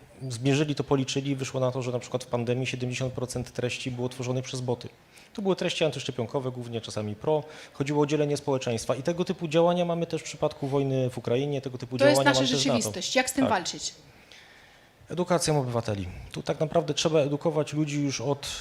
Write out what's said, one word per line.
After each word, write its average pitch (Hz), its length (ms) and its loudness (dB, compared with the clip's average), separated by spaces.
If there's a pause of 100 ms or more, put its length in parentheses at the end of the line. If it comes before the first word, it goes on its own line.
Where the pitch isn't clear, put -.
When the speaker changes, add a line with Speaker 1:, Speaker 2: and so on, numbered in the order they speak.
(300)
Speaker 1:
zmierzyli 139 460 2
to, 139 80 -2
policzyli. 139 520 0
Wyszło 131 240 -4
na 127 120 2
to, 131 100 -2
że 123 100 -2
na 120 80 -2
przykład - 240 -4
w - 40 -12
pandemii 123 400 0
siedemdziesiąt 123 460 -4
procent 123 400 -6
treści 123 380 -4
było 123 180 -2
tworzonych 127 340 -4
przez 127 180 -8
boty. 123 280 -4 (440)
To - 80 -6
były 190 140 2
treści 175 300 0
antyszczepionkowe, 131 640 -2
głównie 117 300 -6
czasami 104 340 -6
pro. 151 280 0 (300)
Chodziło 147 300 2
o - 20 4
dzielenie 147 320 2
społeczeństwa. 131 580 0
I 131 80 -4
tego 175 220 0
typu 175 220 -4
działania 170 380 4
mamy 170 200 0
też 160 160 -4
w - 20 -12
przypadku 147 440 -2
wojny 135 420 2
w - 80 -6
Ukrainie, 135 440 0
tego 127 160 -8
typu 127 200 -6
Speaker 2:
To 123 80 6
jest 285 100 6
Speaker 1:
działania 139 140 6
Speaker 2:
nasza 269 120 6
Speaker 1:
mamy 254 120 2
też 262 100 2
w - 20 0
nato. 269 120 4
Speaker 2:
rzeczywistość. 208 380 -2
Jak 262 140 4
z - 40 -4
tym 269 100 2
Speaker 1:
Tak. - 60 4
Speaker 2:
walczyć? 175 440 -2 (1160)
Speaker 1:
Edukacją 156 500 2
obywateli. 113 480 0 (240)
Tu 156 120 -8
tak 147 160 -2
naprawdę 156 340 2
trzeba 160 260 2
edukować 147 540 0
ludzi 147 300 0
już 135 180 -2
od 139 260 -2 (140)